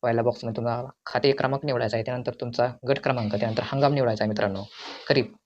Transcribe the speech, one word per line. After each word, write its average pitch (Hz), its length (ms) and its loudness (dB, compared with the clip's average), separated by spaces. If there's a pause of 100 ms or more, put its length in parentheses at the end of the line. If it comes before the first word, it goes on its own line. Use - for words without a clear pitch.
पहिला 117 180 2
बॉक्समध्ये 117 360 -2
तुमचा 117 260 -2 (220)
खाते 135 260 2
क्रमांक 135 340 0
निवडायचा 120 320 0
आहे, 110 80 -2
त्यानंतर 123 360 -4
तुमचा 120 260 0 (200)
गट 135 120 2
क्रमांक, 120 360 0
त्यानंतर 113 300 0
हंगाम 139 280 2
निवडायचा 117 300 2
आहे 110 60 2
मित्रांनो, 101 340 -2 (460)
खरीप. 127 240 2 (120)